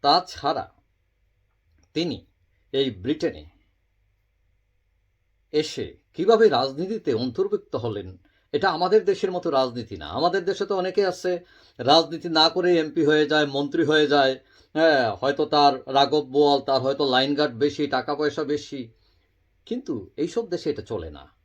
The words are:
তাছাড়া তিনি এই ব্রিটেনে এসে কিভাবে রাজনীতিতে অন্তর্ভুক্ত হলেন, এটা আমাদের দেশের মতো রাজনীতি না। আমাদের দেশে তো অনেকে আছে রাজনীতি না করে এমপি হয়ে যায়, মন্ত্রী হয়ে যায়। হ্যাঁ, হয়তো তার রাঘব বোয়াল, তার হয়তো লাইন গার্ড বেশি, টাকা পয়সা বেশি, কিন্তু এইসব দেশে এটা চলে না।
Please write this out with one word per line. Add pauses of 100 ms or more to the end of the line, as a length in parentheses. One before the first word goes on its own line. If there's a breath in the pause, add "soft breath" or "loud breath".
তাছাড়া (1200)
তিনি (460)
এই
ব্রিটেনে (2000)
এসে (180)
কিভাবে
রাজনীতিতে
অন্তর্ভুক্ত
হলেন, (340)
এটা
আমাদের
দেশের
মতো
রাজনীতি
না।
আমাদের
দেশে
তো
অনেকে
আছে (340 soft breath)
রাজনীতি
না
করে
এমপি
হয়ে
যায়,
মন্ত্রী
হয়ে
যায়। (340 soft breath)
হ্যাঁ,
হয়তো
তার (120)
রাঘব
বোয়াল,
তার
হয়তো
লাইন
গার্ড
বেশি,
টাকা
পয়সা
বেশি, (800)
কিন্তু
এইসব
দেশে
এটা
চলে
না। (100)